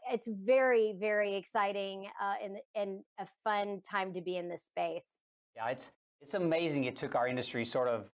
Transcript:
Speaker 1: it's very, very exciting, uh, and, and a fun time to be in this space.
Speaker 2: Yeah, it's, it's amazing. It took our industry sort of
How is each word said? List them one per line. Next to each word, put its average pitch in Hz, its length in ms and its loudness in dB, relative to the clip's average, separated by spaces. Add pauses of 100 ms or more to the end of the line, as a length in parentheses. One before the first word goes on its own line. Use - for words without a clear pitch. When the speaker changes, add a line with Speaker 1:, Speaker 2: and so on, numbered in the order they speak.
(100)
Speaker 1:
it's 233 180 -2
very, 226 720 6
very 208 360 2
exciting, 196 720 -2 (140)
uh, 202 220 0
and, 196 160 -8 (160)
and 202 260 -4 (180)
a 190 80 -8 (160)
fun 202 460 0
time 190 240 -2
to 180 80 -4
be 180 160 -4
in 175 120 -4
this 170 160 -8
space. 170 400 -4 (520)
Speaker 2:
Yeah, 113 120 -4
it's, 131 240 -4 (280)
it's 143 140 -12
amazing. 160 500 2
It 127 100 -2
took 139 200 -6
our 123 120 4
industry 123 380 0
sort 123 240 2
of 110 300 0